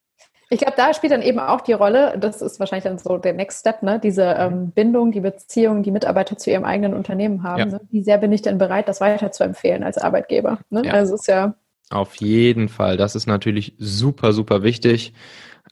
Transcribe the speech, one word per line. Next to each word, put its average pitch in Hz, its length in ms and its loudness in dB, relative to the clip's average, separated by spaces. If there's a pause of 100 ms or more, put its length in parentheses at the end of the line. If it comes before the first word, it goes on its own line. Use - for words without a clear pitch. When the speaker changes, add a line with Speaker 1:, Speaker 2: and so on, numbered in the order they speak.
(500)
Speaker 1:
Ich 233 80 0
glaub, - 180 0
da 269 180 4
spielt 302 180 0
dann 240 100 2
eben 233 160 0
auch - 240 0
die 247 100 0
Rolle, 220 460 2
das 208 240 -4
ist - 180 -8
wahrscheinlich 190 240 -6
dann 185 140 -4
so 180 200 -4
der 180 140 -2
Next 185 280 -8
Step, 220 220 -2
ne, 208 160 0
diese, 196 260 0 (100)
Speaker 2:
Mhm. - 60 -2
Speaker 1:
ähm, 180 320 -2
Bindung, 233 400 2
die 208 80 -4
Beziehung, 208 600 0
die 202 80 -2
Mitarbeiter 190 460 0
zu - 140 -4
ihrem 190 140 0
eigenen 196 300 0
Unternehmen 196 480 -4
haben. 180 160 -6
Speaker 2:
Ja. 202 200 -2
Speaker 1:
Ne? - 20 -10 (100)
Wie 214 120 -2
sehr 208 160 4
bin 208 140 2
ich 208 100 0
denn 196 160 -2
bereit, 190 300 0
das 190 120 -6
weiter 208 320 0
zu - 120 0
empfehlen 185 380 -2
als - 160 -4
Arbeitgeber? - 600 0 (120)
Ne? 220 140 -2
Speaker 2:
Ja. 233 80 -2
Speaker 1:
Also 202 220 2
ist 214 140 -6
ja 196 260 2 (360)
Speaker 2:
Auf 98 260 -4
jeden 113 520 4
Fall. 95 280 0
Das 101 200 0
ist 110 100 -4
natürlich 104 520 -2
super, 110 540 0
super 107 300 0
wichtig, 117 500 0 (600)